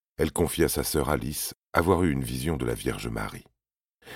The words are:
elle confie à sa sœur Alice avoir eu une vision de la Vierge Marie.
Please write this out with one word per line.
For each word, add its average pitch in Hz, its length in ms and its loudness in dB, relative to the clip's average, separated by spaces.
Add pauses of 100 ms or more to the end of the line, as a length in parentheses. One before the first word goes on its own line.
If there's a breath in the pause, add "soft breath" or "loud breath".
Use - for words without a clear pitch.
(160)
elle 78 160 0
confie 82 320 2
à 71 40 6
sa 69 160 0
sœur 69 260 0
Alice 71 420 -2 (220)
avoir 87 280 4
eu 85 100 4
une 67 120 0
vision 64 320 -2
de 62 80 -4
la 58 100 0
Vierge 55 340 -4
Marie. 53 360 -6 (720 loud breath)